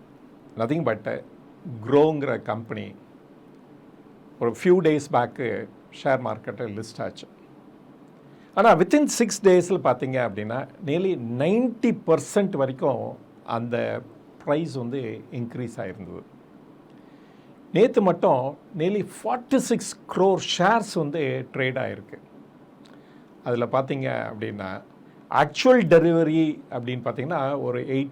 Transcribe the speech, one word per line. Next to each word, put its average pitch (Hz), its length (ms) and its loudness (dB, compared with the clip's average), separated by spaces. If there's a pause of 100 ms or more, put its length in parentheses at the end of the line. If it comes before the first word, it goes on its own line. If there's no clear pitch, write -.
(580)
nothing 135 260 -2
but 110 240 -2
a - 160 -6 (640)
க்ரோங்கிற 139 560 2
கம்பெனி 107 540 -8 (1400)
ஒரு 117 240 -2
ஃபியூ - 20 -10
டேஸ் 160 360 4 (100)
பேக்கு 113 560 -2 (360)
ஷேர் 131 180 0
மார்க்கெட்டில் 110 580 -8
லிஸ்ட் - 220 -12
ஆச்சு. - 260 -10 (1300)
ஆனா, 202 200 8
within 294 280 4
சிக்ஸ் 226 420 0
டேஸில் 180 320 6
பார்த்தீங்க 131 520 0
அப்படின்னா, 107 380 -6 (180)
nearly 170 340 -2 (180)
நைன்டி 226 600 2 (100)
பர்சன்ட் 170 480 2
வரைக்கும் 131 640 -2 (280)
அந்த 117 560 -4 (420)
பிரைஸ் 151 300 -2
வந்து 120 480 -8 (100)
இன்க்ரீஸ் 120 440 -8
ஆயிருந்தது. 92 480 -12 (1500)
நேத்து 247 280 4
மட்டும் 165 560 2 (200)
nearly 185 300 -2 (160)
ஃபார்ட்டி 240 320 -2
சிக்ஸ் - 440 -2 (100)
க்ரோர் 185 280 2 (200)
ஷேர்ஸ் 214 360 0
வந்து 143 600 -4
ட்ரேட் 131 240 -2
ஆயிருக்கு. 104 420 -8 (1200)
அதுல 120 220 0
பார்த்தீங்க 131 680 -2
அப்படின்னா, 104 500 -8 (480)
ஆக்சுவல் 196 580 4
டெலிவரி 165 720 4 (100)
அப்படின்னு 123 300 -6
பார்த்தீங்கன்னா, 139 600 -4
ஒரு 123 200 -4
எயிட் 135 300 -2